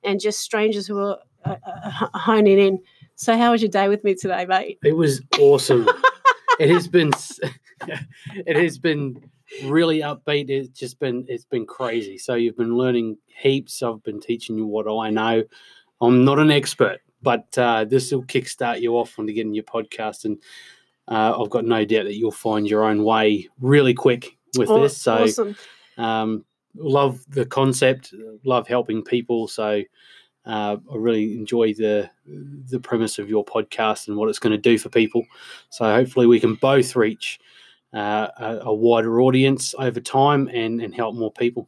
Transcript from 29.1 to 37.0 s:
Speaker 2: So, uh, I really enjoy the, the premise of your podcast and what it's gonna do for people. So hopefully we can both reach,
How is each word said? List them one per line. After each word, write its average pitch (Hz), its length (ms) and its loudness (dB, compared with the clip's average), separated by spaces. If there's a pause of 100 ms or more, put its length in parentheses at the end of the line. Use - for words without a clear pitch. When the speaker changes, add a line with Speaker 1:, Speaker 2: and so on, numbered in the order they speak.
Speaker 2:
So, 104 360 -2 (640)
uh, 104 320 -4 (120)
I 139 60 -12
really 110 380 0
enjoy 113 400 -2
the, 104 360 -2 (160)
the 143 540 -12
premise 113 400 -4
of 101 80 -10
your 107 160 -2
podcast 107 640 -4
and 104 80 -6
what 107 140 -2
it's 104 100 -6
gonna 107 180 0
do 117 200 4
for - 100 -6
people. 117 380 0 (460)
So - 120 -6
hopefully 123 420 2
we 117 140 8
can 113 160 2
both 135 400 2
reach, 110 420 -2 (560)